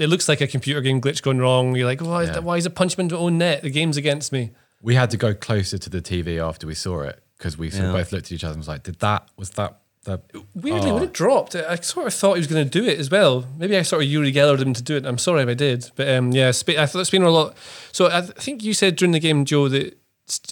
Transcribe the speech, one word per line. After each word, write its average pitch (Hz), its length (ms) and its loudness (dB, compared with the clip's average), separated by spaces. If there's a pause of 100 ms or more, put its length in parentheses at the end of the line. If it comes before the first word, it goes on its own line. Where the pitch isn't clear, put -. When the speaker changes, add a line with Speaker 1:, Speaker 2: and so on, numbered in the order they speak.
Speaker 1:
it 156 80 0
looks 165 200 0
like 147 120 4
a 143 60 0
computer 139 340 -4
game 131 200 2
glitch 135 220 -2
gone 131 160 0
wrong. 127 380 2
You're 127 100 0
like, 131 140 -2
"Why 170 220 -2
is 170 60 -2
Speaker 2:
Yeah. 160 80 -6
Speaker 1:
that, 165 80 -6
why 175 120 -2
is 170 80 -2
it 175 100 -6
punching 185 300 0
into 175 140 -4
own 175 200 0
net? 165 240 0
The 147 80 -4
game's 151 280 0
against 143 340 -2
me." 123 200 -4 (280)
Speaker 2:
We 117 140 2
had 127 160 4
to 117 60 -4
go 107 180 0
closer 101 420 -4
to - 140 -10
the 90 100 -6
T 87 220 -4
V 82 160 -4
after 80 280 -6
we 78 80 -8
saw 85 280 -6
it - 200 -10 (160)
'cause 78 200 -8
we 80 120 -6
sort 95 160 -4
of 92 40 0
Speaker 3:
Yeah. 92 80 0
Speaker 2:
both 87 140 -4
looked 92 140 -6
at - 60 -12
each 82 120 -8
other 80 80 -6
and 78 80 -10
was 76 80 -12
like, 76 160 -10
"Did 87 160 -12
that, 104 360 -2
was 98 140 -14
that - 280 -8 (260)
the" 92 160 -8 (340)
Speaker 1:
Weirdly, 269 360 -2
Speaker 2:
Oh. 208 40 0
Speaker 1:
when 233 80 0
it 370 100 -4
dropped, 233 420 0
I 170 220 -4
sort 285 300 -4
of 214 80 -4
thought 196 200 4
he 175 60 0
was 160 60 -2
gonna 156 180 2
do 165 200 0
it 226 140 2
as 139 120 -6
well. 143 360 4 (120)
Maybe 196 180 0
I 180 60 4
sort 160 220 0
of 135 40 0
Yuri 147 240 2
Gellered 143 300 6
him 135 100 0
to 120 100 -4
do 151 140 -4
it. 135 80 -4
I'm 123 140 -4
sorry 160 240 2
if 123 60 0
I 120 60 0
did. 123 420 0
But, 139 120 -4
um, 127 240 2
yeah, 131 200 6
Spa-, 151 280 -2
I 147 60 4
thought 180 200 -2
Spain 190 140 2
were 180 80 6
a 165 40 6
lot. 160 220 4 (380)
So 185 140 4
I 170 160 2
th-, 185 140 -10
I - 40 -14
think 262 240 -8
you 214 80 -2
said 190 240 2
during 180 160 4
the 160 80 2
game, 151 240 2
Joe, 143 240 2
that 135 300 -4 (300)
s-, - 120 -8 (120)